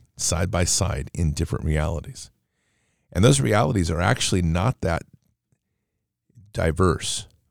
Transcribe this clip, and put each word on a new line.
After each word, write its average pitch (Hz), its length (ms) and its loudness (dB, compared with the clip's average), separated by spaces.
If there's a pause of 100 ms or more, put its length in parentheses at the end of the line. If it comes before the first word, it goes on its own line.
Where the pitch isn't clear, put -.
(160)
side 87 320 -2
by 92 140 0
side 87 500 -2
in 80 200 0
different - 320 -4
realities. 78 640 -4 (800)
And 90 140 2
those 139 160 6
realities 110 500 2
are 80 100 -2
actually 98 420 0
not 87 400 0
that 82 200 -2 (1500)
diverse. 85 760 0 (240)